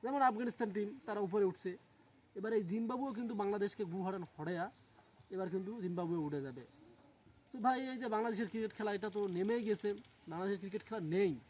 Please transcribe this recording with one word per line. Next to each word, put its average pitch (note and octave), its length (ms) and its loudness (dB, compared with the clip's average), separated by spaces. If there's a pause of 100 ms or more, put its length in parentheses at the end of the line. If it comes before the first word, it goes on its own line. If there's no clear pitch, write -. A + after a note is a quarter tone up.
যেমন C4+ 200 2
আফগানিস্তান A#3 480 2
টিম, G#3 360 -2
তারা G#3 140 0
উপরে G3+ 240 4
উঠছে, F#3 320 -2 (580)
এবার G#3+ 180 -2
এই G#3+ 100 6
জিম্বাবুয়েও A3+ 520 0
কিন্তু A3+ 200 -4
বাংলাদেশকে G3+ 500 0
গু F3+ 180 -4
হারান F#3+ 220 -2 (140)
হরাইয়া E3+ 320 -2 (600)
এবার F#3 200 -4
কিন্তু F#3+ 300 -4
জিম্বাবুয়ে F3 380 0
উঠে D3 220 0
যাবে। B2+ 260 -8 (840)
তো C4 60 -10
ভাই, B3+ 300 2
এই B3+ 100 -4
যে A#3+ 100 -2
বাংলাদেশের G#3+ 400 2
ক্রিকেট A3 240 -2
খেলা, G#3 220 -2
এটা G3+ 160 -2
তো G3+ 180 0
নেমেই G3+ 360 2
গেছে, G#3 300 0 (340)
বাংলাদেশের F#3 300 -2
ক্রিকেট G3 280 -6
খেলা G#3+ 140 -4
নেই E3 500 2